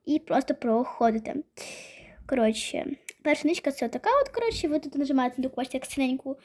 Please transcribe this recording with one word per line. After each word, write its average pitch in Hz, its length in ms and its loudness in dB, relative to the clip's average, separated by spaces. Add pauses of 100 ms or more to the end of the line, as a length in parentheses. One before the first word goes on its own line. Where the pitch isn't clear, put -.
і 302 120 2
просто - 360 0
проходите. 226 800 0 (920)
Коротше, 220 600 0 (360)
перша 302 260 2
ничка 302 240 0
це 240 160 -2
така 311 220 0 (100)
от, 539 80 2
коротше, 453 400 -2
ви 302 100 2
тут 294 160 -6
нажимаєте 269 440 2
на 262 40 0
таку, 262 140 -4
бачите, 262 200 -4
як 262 100 -6
синеньку, 262 580 -2